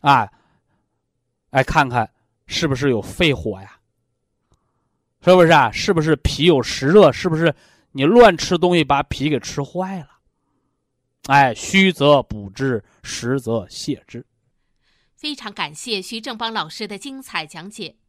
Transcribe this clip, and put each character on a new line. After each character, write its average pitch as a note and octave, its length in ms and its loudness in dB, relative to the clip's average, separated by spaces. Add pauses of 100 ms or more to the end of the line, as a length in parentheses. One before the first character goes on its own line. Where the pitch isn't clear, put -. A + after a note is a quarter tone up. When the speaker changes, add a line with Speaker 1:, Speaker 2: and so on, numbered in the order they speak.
Speaker 1:
啊， C3 260 2 (1200)
哎， C3 120 2
看 D3 240 0
看 A#2+ 220 -2 (380)
是 - 200 -4
不 C#3 80 0
是 C3+ 140 0
有 A#2 100 2
肺 D#3+ 320 -2
火 G2+ 300 -6
呀？ - 160 -20 (1400)
是 F3+ 140 6
不 F3+ 100 8
是 E3 60 4
啊？ C#3 200 4
是 - 220 -2
不 E3 80 0
是 D#3 160 0
脾 - 280 -4
有 D#3 180 4
实 - 240 -6
热？ F3+ 240 6
是 - 180 -4
不 D#3+ 60 -2
是 D#3+ 180 0 (380)
你 C3+ 140 -4
乱 A3+ 300 6
吃 F3 220 -4
东 F3+ 180 2
西 D#3+ 80 2
把 C#3 200 0
脾 C#3 260 -6
给 C#3 100 -2
吃 - 220 -10
坏 F#3 380 -10
了？ D3+ 80 -18 (1200)
哎， C3+ 260 4
虚 F#3+ 380 0
则 C#3+ 320 2
补 G2+ 260 -12
之， B2+ 340 -6 (200)
实 B2+ 360 -6
则 A#2 260 -6
泻 - 420 -10
之。 - 180 -18 (920)
Speaker 2:
非 D4+ 200 -10
常 A3 180 -16
感 D#3 200 -8
谢 G3+ 280 -8
徐 A3+ 180 -12
正 A#3 160 -12
邦 A3+ 160 -8
老 F#3+ 160 -6
师 G#3 200 -12
的 G3+ 100 -12
精 C4+ 240 -16
彩 F3 240 -10
讲 E3 240 -18
解。 F#3 260 -16 (140)